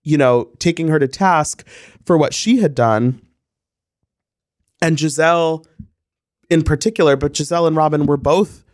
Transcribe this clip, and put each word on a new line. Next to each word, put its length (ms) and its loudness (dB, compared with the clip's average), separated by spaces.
you 140 0
know, 280 2
taking 300 -2
her 100 0
to 100 0
task 580 -2
for 120 2
what 160 0
she 280 0
had 140 0
done. 460 0
And 160 0
Gizelle 680 0
in 140 2
particular, 520 0
but 200 -4
Gizelle 320 -2
and 100 0
Robin 300 0
were 100 0
both 580 -2